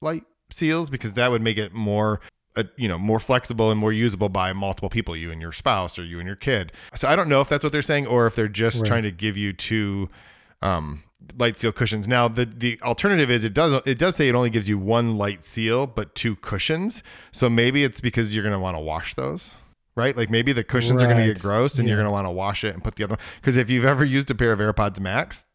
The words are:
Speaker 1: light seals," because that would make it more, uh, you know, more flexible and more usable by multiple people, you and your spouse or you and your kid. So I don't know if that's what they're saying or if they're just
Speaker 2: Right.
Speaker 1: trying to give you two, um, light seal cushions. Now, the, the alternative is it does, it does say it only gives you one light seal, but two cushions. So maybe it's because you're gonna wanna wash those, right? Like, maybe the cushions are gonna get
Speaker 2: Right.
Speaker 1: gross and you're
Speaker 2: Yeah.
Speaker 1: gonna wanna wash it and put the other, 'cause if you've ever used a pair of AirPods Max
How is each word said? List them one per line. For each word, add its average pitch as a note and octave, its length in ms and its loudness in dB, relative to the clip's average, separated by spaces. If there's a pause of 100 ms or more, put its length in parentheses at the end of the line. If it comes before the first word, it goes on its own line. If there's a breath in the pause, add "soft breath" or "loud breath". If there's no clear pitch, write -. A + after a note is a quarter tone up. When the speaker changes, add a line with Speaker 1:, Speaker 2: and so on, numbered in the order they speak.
Speaker 1:
light D#3+ 220 -4 (280)
seals," D#3+ 380 0
because A#2+ 260 -8
that B2 180 2
would A2+ 100 2
make A2 160 0
it G2+ 160 -6
more, G#2+ 460 0 (340 loud breath)
uh, A#2 80 -2 (140)
you A#2+ 100 -2
know, F2+ 120 -2
more G#2+ 200 2
flexible A2+ 540 2
and G#2+ 80 0
more G#2+ 120 2
usable G#2+ 360 0
by F#2+ 240 -2
multiple G2 360 -4
people, F#2 280 -4
you E2 160 -8
and E2 100 -10
your E2+ 100 -10
spouse G2 460 -2
or F2+ 60 -10
you E2+ 160 -10
and F2 60 -10
your G2 100 -10
kid. G#2 340 -2 (240 loud breath)
So - 140 -2
I D3+ 80 6
don't F3 120 2
know C#3 120 6
if C#3 80 0
that's C#3+ 160 0
what C#3+ 80 -2
they're D3 100 0
saying C#3+ 240 0
or A#2+ 200 4
if G#2+ 100 0
they're A2+ 100 0
just A2 340 0
Speaker 2:
Right. A2 60 0
Speaker 1:
trying A2+ 160 2
to G#2 80 -2
give G2 260 -4
you G2+ 160 -2
two, G2 560 -2 (540 soft breath)
um, D#2 400 -2 (340)
light A#2+ 220 0
seal A2+ 140 0
cushions. G#2+ 340 -2
Now, A#2+ 220 2
the, A#2 160 0
the A#2 380 -6
alternative C#3+ 480 2
is A#2+ 120 2
it A2 120 -2
does, C#3+ 300 2
it C3 140 0
does E3+ 160 2
say C#3+ 140 2
it A#2+ 80 4
only B2 140 2
gives A2 180 0
you G#2 100 0
one A2+ 400 0
light G2+ 260 -2
seal, A#2 440 0
but G#2+ 260 -8
two A2 220 -2
cushions. D#3+ 640 -4 (300 loud breath)
So B2 180 2
maybe B2 320 4
it's B2+ 180 0
because A#2 340 0
you're G#2+ 100 -2
gonna G#2 160 0
wanna F#2 200 -4
wash D#2 340 -6
those, C#2 420 -8 (400)
right? B2+ 200 0
Like, A2+ 140 -2
maybe A#2 220 2
the A#2+ 100 0
cushions B2 400 2
are A#2+ 60 6
gonna A#2 180 6
get G#2+ 100 2
Speaker 2:
Right. F2 60 -12
Speaker 1:
gross A2+ 380 2
and A#2 80 2
you're G#2 100 2
Speaker 2:
Yeah. G#2+ 60 2
Speaker 1:
gonna G2+ 80 0
wanna G2 200 -2
wash F#2+ 300 -4
it G#2 120 -4
and F2+ 100 -12
put A2 120 -4
the G#2+ 80 -4
other, G#2 120 -2 (260 loud breath)
'cause B2+ 140 2
if A#2+ 140 2
you've B2 140 4
ever C3+ 200 4
used C3+ 260 0
a B2+ 60 0
pair A#2 160 4
of G#2 80 0
AirPods G#2 400 0
Max G2 440 -2 (100)